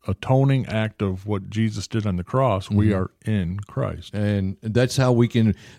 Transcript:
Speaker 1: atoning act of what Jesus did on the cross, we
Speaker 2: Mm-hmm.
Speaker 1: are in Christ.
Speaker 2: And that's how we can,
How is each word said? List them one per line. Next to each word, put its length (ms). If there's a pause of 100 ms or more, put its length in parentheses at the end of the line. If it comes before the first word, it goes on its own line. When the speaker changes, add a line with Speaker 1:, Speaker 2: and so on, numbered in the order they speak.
Speaker 1:
atoning 600
act 340
of 240
what 240
Jesus 380
did 180
on 120
the 80
cross, 440
we 200
Speaker 2:
Mm-hmm. 120
Speaker 1:
are 100 (140)
in 420
Christ. 460
Speaker 2:
And 480
that's 360
how 160
we 160
can, 260 (240)